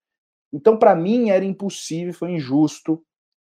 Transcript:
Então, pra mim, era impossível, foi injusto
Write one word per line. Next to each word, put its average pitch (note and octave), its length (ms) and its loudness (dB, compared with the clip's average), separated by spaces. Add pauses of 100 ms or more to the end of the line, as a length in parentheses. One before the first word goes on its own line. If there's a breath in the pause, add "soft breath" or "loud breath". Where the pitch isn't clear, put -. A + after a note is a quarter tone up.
(520)
Então, A3 240 2
pra A3 180 6
mim, G#3+ 360 0
era F#3+ 140 2
impossível, F3+ 720 -8
foi F3 160 -8
injusto D3+ 720 -2 (380)